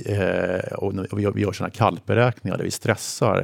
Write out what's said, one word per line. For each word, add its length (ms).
eh, 720
och 160
när 220
vi 60
gör, 100
vi 100
gör 100
såna 180
kalpberäkningar 840
där 80
vi 60
stressar 720